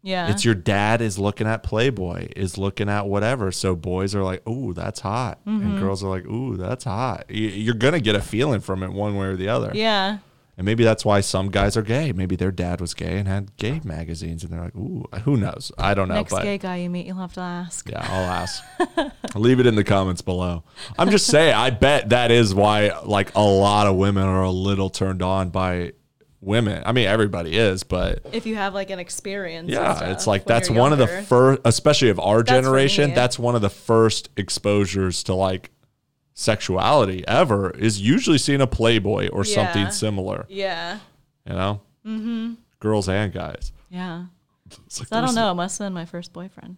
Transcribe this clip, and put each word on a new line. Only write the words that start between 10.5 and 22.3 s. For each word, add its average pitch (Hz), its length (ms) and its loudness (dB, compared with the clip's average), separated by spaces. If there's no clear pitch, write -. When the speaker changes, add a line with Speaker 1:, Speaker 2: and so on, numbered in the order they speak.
Speaker 2:
And 90 80 -6
maybe 113 200 2
that's 110 200 4
why 101 160 4
some 98 300 -2
guys 98 260 2
are 110 60 0
gay. 123 300 -2
Maybe 92 240 -2
their 92 160 0
dad 87 280 -4
was 87 140 -8
gay 82 240 -6
and 101 100 -2
had 101 280 -4
gay 135 280 -4
magazines, 82 600 -8
and 85 80 -10
they're 82 100 -8
like, 87 140 -10
"Ooh," - 280 -8
who 143 120 2
knows? - 400 -4
I 101 180 2
don't 95 140 0
know, 87 60 -2
Speaker 1:
Next - 180 -2
Speaker 2:
but 95 120 -2
Speaker 1:
gay 202 140 -4
guy 185 180 -8
you 175 140 -6
meet, 175 160 -6
you'll 185 120 -10
have 185 160 -10
to 185 60 -10
ask. 175 500 -10
Speaker 2:
Yeah, - 180 -8
I'll 92 220 -2
ask. 87 320 -6
Speaker 1:
<laughs> - 100 -10
Speaker 2:
Leave 120 260 4
it 120 60 6
in 113 80 6
the 104 100 2
comments 95 380 0
below. 90 400 -4
I'm 190 140 2
just 202 160 4
saying, 151 280 6
I 120 160 2
bet 131 400 2
that 120 200 4